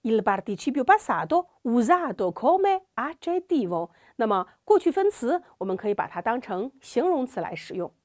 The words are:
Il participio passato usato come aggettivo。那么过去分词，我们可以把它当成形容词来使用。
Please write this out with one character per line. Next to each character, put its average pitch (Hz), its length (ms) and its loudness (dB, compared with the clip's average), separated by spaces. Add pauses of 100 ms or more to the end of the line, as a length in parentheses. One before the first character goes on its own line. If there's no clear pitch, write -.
Il 220 220 2
participio 214 600 -2
passato 302 680 2 (160)
usato 233 680 2
come 381 480 2 (140)
aggettivo。 262 960 -4 (260)
那 226 100 0
么 196 200 0 (180)
过 415 140 6
去 349 120 2
分 392 200 2
词， 339 320 -2 (160)
我 190 80 -6
们 190 100 -2
可 208 140 -4
以 208 40 0
把 - 120 -4
它 180 160 -8
当 240 180 -2
成 220 400 -6
形 254 260 -2
容 294 200 0
词 196 160 -8
来 170 120 -8
使 - 200 -14
用。 175 180 -8 (120)